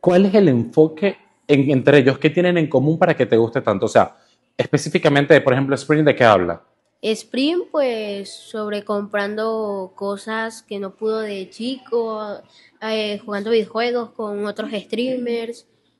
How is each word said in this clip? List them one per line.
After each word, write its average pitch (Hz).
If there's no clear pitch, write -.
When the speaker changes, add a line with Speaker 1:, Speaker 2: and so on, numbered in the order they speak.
Speaker 1:
¿Cuál 180
es 190
el 202
enfoque 156
en, 139
entre 139
ellos? 131
¿Qué 156
tienen 175
en 156
común 156
para 175
que 127
te 117
guste 117
tanto? 101
O 104
sea, -
específicamente, 147
por 131
ejemplo, 135
Spring, 151
¿de 143
qué 131
habla? 90
Speaker 2:
Spring, 269
pues, 214
sobre 208
comprando 208
cosas 220
que 202
no 190
pudo 220
de 202
chico, 220
eh, 214
jugando 202
videojuegos 233
con 208
otros 214
streamers, 233